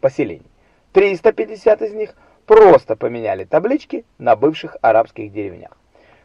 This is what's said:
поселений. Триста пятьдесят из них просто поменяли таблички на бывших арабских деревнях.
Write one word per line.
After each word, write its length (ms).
поселений. 500
Триста 400
пятьдесят 500
из 120
них 220
просто 500
поменяли 480
таблички 580
на 180
бывших 460
арабских 500
деревнях. 460